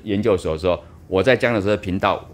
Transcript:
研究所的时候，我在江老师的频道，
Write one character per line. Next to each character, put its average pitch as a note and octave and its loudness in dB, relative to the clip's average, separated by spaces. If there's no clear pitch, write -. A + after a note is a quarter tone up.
研 G2+ -2
究 G2+ 2
所 E2+ -2
的 D#2+ -4
时 E2+ -4
候， F2 0
我 F#2 2
在 B2+ 4
江 A#2+ 0
老 G#2 0
师 G2 -2
的 G#2 2
频 F#2 -4
道， F#2+ 0